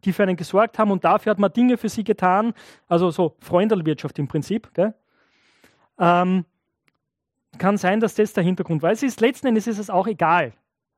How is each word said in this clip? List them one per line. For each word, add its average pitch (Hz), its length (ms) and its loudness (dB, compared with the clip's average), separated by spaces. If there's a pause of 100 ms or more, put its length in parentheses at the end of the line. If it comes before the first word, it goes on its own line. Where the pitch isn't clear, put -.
die 196 80 0
für 202 120 0
einen 185 140 0
gesorgt 202 420 0
haben 214 100 2
und 185 160 -2
dafür 202 240 2
hat 196 100 -2
man 202 140 0
Dinge 247 240 2
für 226 100 -6
sie 214 160 -6
getan. 202 500 0 (340)
Also 170 240 2
so 165 280 -2
Freundelwirtschaft 175 800 -2
im 143 100 -4
Prinzip, - 460 -6
gell? 208 220 -2 (1040)
Ähm, 180 460 2 (1120)
kann 196 180 0
sein, 196 220 0
dass 220 160 -2
das 214 180 0
der 185 100 0
Hintergrund 165 380 -2
war. 165 80 2
Es 220 140 -2
ist, 247 180 -4
letzten 254 260 0
Endes 220 200 0
ist 214 100 -4
es 208 140 -10
auch 185 160 0
egal, 165 440 0 (460)